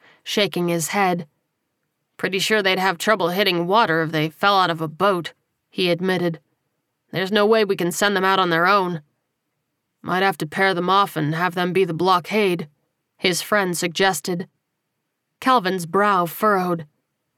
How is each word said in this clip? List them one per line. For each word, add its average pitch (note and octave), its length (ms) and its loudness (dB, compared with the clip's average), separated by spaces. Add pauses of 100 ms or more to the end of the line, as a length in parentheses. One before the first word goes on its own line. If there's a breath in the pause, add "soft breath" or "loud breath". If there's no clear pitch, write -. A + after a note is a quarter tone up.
(220 soft breath)
shaking F3+ 460 -2
his E3+ 200 -2
head. F3+ 380 -2 (880)
"Pretty F#3 220 -4
sure G#3+ 240 0
they'd F#3 160 2
have F#3 180 0
trouble F#3 340 0
hitting F3+ 360 0
water F#3 360 2
if D#3+ 100 -4
they D#3 180 -2
fell G3+ 280 2
out F3+ 120 2
of D#3+ 100 -4
a D#3+ 80 -6
boat," F3 460 -2 (340)
he F3+ 220 -2
admitted. F3 500 -2 (680)
"There's F#3 220 -4
no G#3 120 2
way A3 200 4
we G3 120 -2
can F3 160 -4
send G3+ 240 0
them F#3 80 0
out F#3+ 140 2
on F3+ 120 2
their E3 160 2
own." F3+ 360 0 (1000)
"Might F3+ 220 -2
have F#3+ 160 0
to D#3+ 80 -4
pair F#3+ 260 0
them F3+ 160 -2
off G3 280 2
and D#3 180 -2
have F3 200 -2
them F3+ 180 -2
be F#3 120 4
the E3+ 80 -4
blockade," F3+ 760 0 (500)
his F#3 240 0
friend F#3+ 340 -2
suggested. F3+ 720 -2 (920)
Calvin's F#3+ 440 0
brow F#3+ 400 2
furrowed. F3+ 640 0 (500)